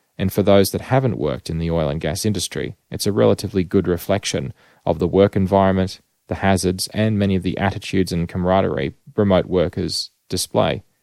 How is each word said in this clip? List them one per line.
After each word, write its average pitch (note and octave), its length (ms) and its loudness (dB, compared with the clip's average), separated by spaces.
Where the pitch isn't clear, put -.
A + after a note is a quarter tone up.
and F#2+ 140 -2
for G2+ 120 0
those G2 280 6
that F#2+ 100 -4
haven't C3 360 0
worked C2+ 320 -6
in E2 100 -4
the E2 120 -2
oil D#2+ 180 0
and D#2 120 -4
gas D#2+ 240 -4
industry, F2 500 -4
it's - 160 -4
a G2+ 40 0
relatively G2+ 520 2
good F2 240 0
reflection F#2 680 -4
of E2 140 -2
the F2 80 0
work F#2+ 280 4
environment, F#2+ 640 2
the G#2 80 -6
hazards, F#2 580 0
and G#2+ 240 0
many G2 180 2
of F2+ 60 0
the F2+ 160 -4
attitudes F#2+ 540 -2
and E2+ 180 -2
camaraderie F2+ 640 0
remote G2 320 2
workers E2+ 640 -2
display. - 540 -2